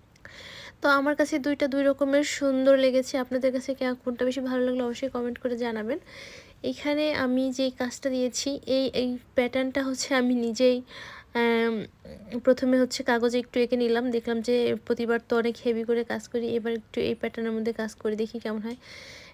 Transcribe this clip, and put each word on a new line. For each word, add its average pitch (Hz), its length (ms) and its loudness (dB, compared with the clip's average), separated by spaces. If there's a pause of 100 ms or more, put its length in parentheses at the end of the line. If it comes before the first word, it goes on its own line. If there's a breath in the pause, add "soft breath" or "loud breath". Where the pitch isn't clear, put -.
(840 loud breath)
তো 294 60 4
আমার 277 280 4
কাছে 302 220 2
দুইটা 285 280 0
দুই 269 160 0
রকমের 277 420 4
সুন্দর 269 520 4
লেগেছে। 262 420 2
আপনাদের 254 340 0
কাছে 262 220 -2
কে-, 254 200 -2 (100)
কোনটা 247 200 -2
বেশি 254 160 0
ভালো 254 260 0
লাগলো 254 180 0
অবশ্যই 240 240 -4
কমেন্ট 240 300 -4
করে 240 180 -4
জানাবেন। 233 420 -4 (640 loud breath)
এইখানে 294 520 0
আমি 262 380 0
যেই 262 180 0
কাজটা 254 400 -4
দিয়েছি, 254 560 -2
এই, 262 280 2
এই 247 240 -2 (160)
প্যাটার্নটা 262 480 0
হচ্ছে 269 320 -4
আমি 254 200 4
নিজেই, 247 480 2 (520 loud breath)
আম, 233 500 2 (540)
প্রথমে 254 400 4
হচ্ছে 254 240 0
কাগজে 240 360 2
একটু 247 220 -2
এঁকে 240 160 2
নিলাম। 240 340 2
দেখলাম 233 300 -2
যে 233 440 2
প্রতিবার 233 440 0
তো 240 80 2
অনেক 233 180 2 (120)
হেভি 226 180 0
করে 233 200 0
কাজ 220 240 -6
করি, 233 200 -4
এবার 233 240 -2
একটু 233 280 -6
এই 233 140 0
প্যাটার্নের 226 380 -4
মধ্যে 220 200 -2
কাজ 220 220 -6
করে 214 220 -4
দেখি 226 220 -4
কেমন 220 200 -6
হয়। 226 180 -8 (580 loud breath)